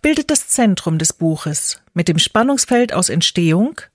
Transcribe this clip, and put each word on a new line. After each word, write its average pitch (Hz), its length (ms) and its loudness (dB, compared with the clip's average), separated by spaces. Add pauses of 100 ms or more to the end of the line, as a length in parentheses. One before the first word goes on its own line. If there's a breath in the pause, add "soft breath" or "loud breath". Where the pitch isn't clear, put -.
bildet 302 300 0
das - 160 -2
Zentrum 185 500 0
des 156 160 -2
Buches - 680 -4 (120)
mit 170 140 0
dem 165 120 2
Spannungsfeld 247 760 2
aus 180 160 0
Entstehung 170 680 0 (160)